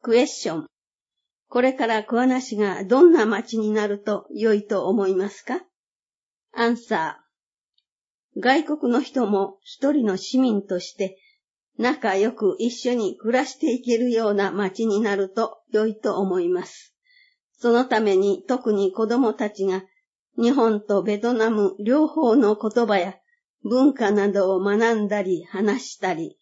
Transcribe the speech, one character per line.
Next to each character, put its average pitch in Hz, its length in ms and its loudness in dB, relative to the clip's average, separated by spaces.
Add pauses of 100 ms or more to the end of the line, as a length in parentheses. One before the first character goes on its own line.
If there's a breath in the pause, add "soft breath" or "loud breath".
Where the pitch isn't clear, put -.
ク 233 160 2
エ 262 100 4
ス - 140 -12
チ 196 80 -6
ョ 160 120 -6
ン。 156 60 -14 (800)
こ 247 140 -2
れ 262 120 2
か 262 140 -4
ら 220 160 -2
桑 240 240 0
名 254 140 0
市 220 160 -8
が 202 260 -2
ど 240 180 4
ん 339 120 10
な 233 120 6
街 220 320 -4
に 214 140 -2
な 214 160 0
る 202 120 -4
と 202 340 -6
良 214 200 2
い 208 140 0
と 180 200 0
思 196 200 0
い 190 80 0
ま 196 140 -2
す - 140 -20
か？ 339 220 -8 (840)
ア 233 160 0
ン 240 80 2
サ 165 460 -6 (1120)
ー。 - 60 -10
外 269 240 2
国 294 280 -2
の 277 80 2
人 254 240 -2
も 196 380 -2
一 - 280 -4
人 285 140 0
の 190 120 -2
市 - 200 -4
民 233 240 2
と 190 180 -6
し - 140 -14
て、 190 240 -6 (600 soft breath)
仲 220 400 -2
良 220 160 0
く 214 260 -2
一 240 120 -2
緒 247 220 -4
に 220 240 -4
暮 233 200 -2
ら 277 80 0
し - 100 -16
て 277 180 -2
い 254 80 -4
け 240 160 0
る 247 140 0
よ 226 180 0
う 208 40 0
な 202 180 0
街 196 340 -4
に 208 140 0
な 202 160 0
る 190 140 -2
と 226 280 -4 (140)
良 214 160 0
い 214 80 -4
と 202 240 -4
思 185 220 0
い 175 80 0
ま 180 160 -2
す。 - 280 -20 (600 soft breath)
そ 233 180 0
の 240 140 4
た 233 140 0
め 202 180 2
に 202 300 0
特 247 260 -2
に 196 180 0
子 220 160 -2
ど 233 100 0
も 269 160 2
た 214 160 -4
ち 190 160 -6
が 190 180 -2 (540 soft breath)
日 233 140 2
本 226 300 2
と 202 220 0
ベ 208 160 -2
ト 233 140 0
ナ 226 160 0
ム 202 300 0
両 269 280 2
方 262 280 2
の 214 200 4
言 220 300 -2
葉 208 120 0
や 185 180 -4 (480)
文 254 300 2
化 208 180 0
な 208 180 2
ど 190 260 0
を 185 40 0
学 220 360 0
ん 208 120 -2
だ 202 160 -2
り 180 220 -4
話 208 480 -4
し - 40 -20
た 185 160 -4
り 160 280 -10